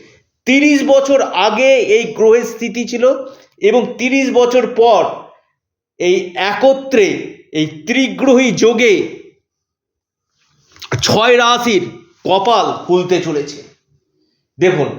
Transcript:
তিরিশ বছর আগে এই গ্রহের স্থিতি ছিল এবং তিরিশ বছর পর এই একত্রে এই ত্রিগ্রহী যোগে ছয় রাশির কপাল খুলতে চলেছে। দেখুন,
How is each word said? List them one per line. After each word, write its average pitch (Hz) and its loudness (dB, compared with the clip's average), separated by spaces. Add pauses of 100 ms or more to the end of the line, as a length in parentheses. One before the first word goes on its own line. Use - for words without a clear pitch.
(460)
তিরিশ 285 2 (140)
বছর 269 2 (280)
আগে 240 2 (260)
এই 233 0 (100)
গ্রহের 220 2
স্থিতি 233 -6
ছিল 240 -2 (640)
এবং 240 4 (160)
তিরিশ 262 0 (120)
বছর 247 2 (160)
পর 226 4 (1000)
এই 180 2 (340)
একত্রে 262 0 (460)
এই 156 -4 (180)
ত্রিগ্রহী 247 0 (160)
যোগে 233 2 (2000)
ছয় 233 2
রাশির 240 0 (420)
কপাল 190 0 (180)
খুলতে 180 0 (100)
চলেছে। 147 -6 (1000)
দেখুন, 156 0 (100)